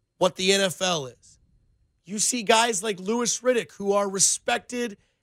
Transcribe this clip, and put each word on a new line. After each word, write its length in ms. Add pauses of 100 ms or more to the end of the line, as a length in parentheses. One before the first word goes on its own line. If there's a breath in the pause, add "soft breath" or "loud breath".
(180)
what 180
the 160
N 80
F 220
L 240
is. 320 (640)
You 140
see 240
guys 400
like 180
Louis 400
Riddick, 320
who 200
are 160
respected, 920 (240)